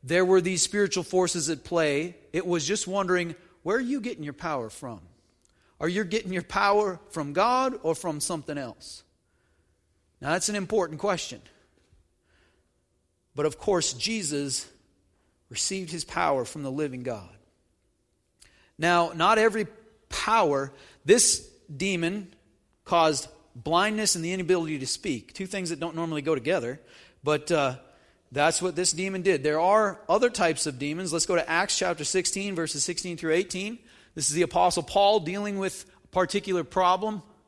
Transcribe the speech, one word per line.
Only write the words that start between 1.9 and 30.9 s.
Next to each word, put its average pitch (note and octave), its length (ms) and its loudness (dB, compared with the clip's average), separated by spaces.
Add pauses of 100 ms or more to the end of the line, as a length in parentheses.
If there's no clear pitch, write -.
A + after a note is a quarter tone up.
It F#3+ 140 -2
was F3 200 0
just G3 220 -2
wondering, F3+ 480 0 (280)
"Where G3 140 0
are C4+ 40 0
you C4 180 -2
getting G#3+ 240 -8
your D3 100 -10
power C#3 360 -6
from? A2+ 320 -14 (800)
Are D#3 100 -2
you G3 160 -2
getting G3 260 -4
your F#3 120 -4
power G3+ 560 2 (100)
from C#3+ 240 -6
God B3+ 500 2
or D#3+ 100 0
from D3+ 280 -4
something D#3 360 -6
else?" - 460 -14 (1160)
Now, C3+ 100 -2
that's F3+ 180 0
an G#3 60 -4
important F3+ 440 -2
question. F3+ 420 -4 (1900)
But D3 100 -2
of D3+ 140 -2
course, F3+ 340 0
Jesus C#3+ 720 -4 (840)
received F3+ 420 -6
his E3 140 -8
power C#3+ 400 0
from D3+ 180 -10
the C3+ 80 -6
living C3 320 -4
God. G#2+ 340 -8 (1400)
Now, E3+ 360 4
not F3+ 240 6
every G#3+ 300 2 (420)
power, D3 640 2 (320)
this - 340 6 (360)
demon F3+ 580 -2 (520)
caused D#3+ 420 4 (280)
blindness G3 600 0
and E3 80 -6
the E3+ 80 -2
inability E3 480 0
to B2+ 80 -6
speak, - 460 -6
two F#3+ 120 -8
things F#3 240 -6
that D#3+ 100 -6
don't E3 160 -6
normally D#3+ 260 -4
go D#3 120 0
together, C3+ 480 -2 (420)
but, D3+ 280 0
uh, C3+ 260 2 (540)
that's D3 300 2
what F3 140 -2
this F3 160 0
demon F#3+ 300 -4
did. E3 220 2
There D3+ 160 2
are G3 500 2
other G#3+ 200 4
types E3+ 360 0
of C3+ 140 -6
demons. D#3 340 -4